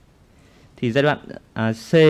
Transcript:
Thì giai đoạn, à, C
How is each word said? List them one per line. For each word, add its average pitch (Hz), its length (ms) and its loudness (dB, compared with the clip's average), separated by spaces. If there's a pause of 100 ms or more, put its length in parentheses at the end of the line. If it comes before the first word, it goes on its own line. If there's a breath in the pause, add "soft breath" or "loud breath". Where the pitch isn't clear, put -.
(760 soft breath)
Thì 120 140 -4
giai 139 120 0
đoạn, 147 160 -2 (340)
à, 113 180 -4
C - 220 -12 (160)